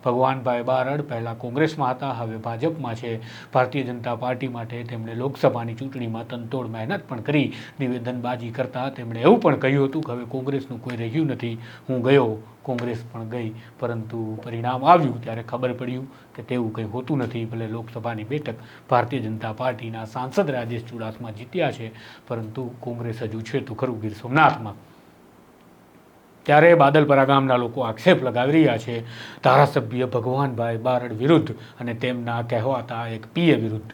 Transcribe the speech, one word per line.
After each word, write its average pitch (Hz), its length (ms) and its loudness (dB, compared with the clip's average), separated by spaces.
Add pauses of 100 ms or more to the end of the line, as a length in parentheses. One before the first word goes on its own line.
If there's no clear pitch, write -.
ભગવાનભાઈ 127 580 2
બારડ 131 400 0
પહેલા 117 320 -6
કોંગ્રેસમાં 139 560 -2
હતા, 135 200 -4
હવે 117 260 -6
ભાજપમાં 120 580 -4
છે. 113 260 -6 (340)
ભારતીય 127 280 2
જનતા 120 320 -4
પાર્ટી 127 340 -4
માટે 120 340 -8
તેમણે 117 320 -8
લોકસભાની 120 600 0
ચૂંટણીમાં 117 540 -8
તનતોડ 120 380 -6
મહેનત 113 420 -6
પણ 135 120 -8
કરી. 139 320 2 (280)
નિવેદનબાજી 123 720 -4
કરતા 127 380 -4
તેમણે 117 320 -8
એવું 190 200 8
પણ 160 160 6
કહ્યું 139 320 2
હતું 156 140 -2
કે 123 100 -6
હવે 120 120 -6
કોંગ્રેસનું 131 580 -6
કોઈ 123 140 -8
રહ્યું 117 300 0
નથી, 117 320 -4 (300)
હું 127 140 -2
ગયો, 117 360 6 (240)
કોંગ્રેસ 120 400 -6 (100)
પણ 113 120 -10
ગઈ, 110 300 -6 (260)
પરંતુ 113 640 -6
પરિણામ 123 400 -4
આવ્યું 139 400 4
ત્યારે 117 180 -6
ખબર 123 300 -4
પડ્યું 127 400 -6 (220)
કે - 80 -14
તેવું 117 300 -2
કંઈ 113 120 -6
હોતું 123 340 -4
નથી. 120 260 -4
ભલે 113 220 -6
લોકસભાની 113 580 -8
બેઠક 123 300 -6 (360)
ભારતીય 120 300 2
જનતા 110 320 -6
પાર્ટીના 113 520 -6
સાંસદ 135 460 -2
રાજેશ 117 340 -4
ચુડાસમા 110 460 -10
જીત્યા 123 420 -4
છે, 110 180 -10 (380)
પરંતુ 117 520 -8
કોંગ્રેસ 117 420 -6
હજુ 110 180 -6
છે 127 200 -4
તો 123 140 -10
ખરું 120 260 -4
ગીર 107 120 -4
સોમનાથમાં. 120 600 2 (1700)
ત્યારે 156 300 10
બાદલપરા 143 500 8
ગામના 135 320 4
લોકો 120 240 -2
આક્ષેપ 123 420 4
લગાવી 127 300 2
રહ્યા 147 260 6
છે 117 240 -6 (420)
ધારાસભ્ય 127 600 6
ભગવાનભાઈ 123 720 0
બારડ 123 360 0
વિરુદ્ધ 139 420 4 (260)
અને 120 140 -4
તેમના 120 480 -2
કહેવાતા 117 640 -2
એક 113 280 -10
પીએ 165 200 6
વિરુદ્ધ. 110 400 -2